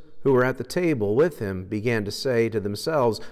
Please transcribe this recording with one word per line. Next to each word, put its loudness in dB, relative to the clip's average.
who 4
were 6
at 0
the -6
table 0
with 2
him -4
began 0
to -6
say 0
to -2
themselves, 0